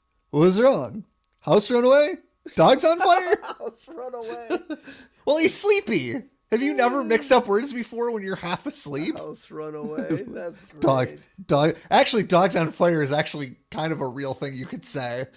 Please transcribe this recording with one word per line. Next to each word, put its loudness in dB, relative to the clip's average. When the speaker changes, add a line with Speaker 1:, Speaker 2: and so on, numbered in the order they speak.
Speaker 1:
What 0
was 6
wrong? 2
House 2
run 2
away? 4
Dog's 6
on 4
fire?" 4
Speaker 2:
<laughs> -14
House -14
run -14
away. -8
Speaker 1:
<laughs> -14
Well, 4
he's 2
sleepy. 0
Have 0
you 0
never 0
mixed 2
up 6
words 0
before -6
when -6
you're -6
half -6
asleep? -6
Speaker 2:
House -16
run -12
away. -6
Speaker 1:
<laughs> -14
Speaker 2:
That's -14
great. -16
Speaker 1:
Dog, 2
dog. 2
Actually, 2
dogs 2
on -2
fire 2
is -2
actually -4
kind -4
of -6
a -4
real -8
thing -8
you -10
could -12
say. -6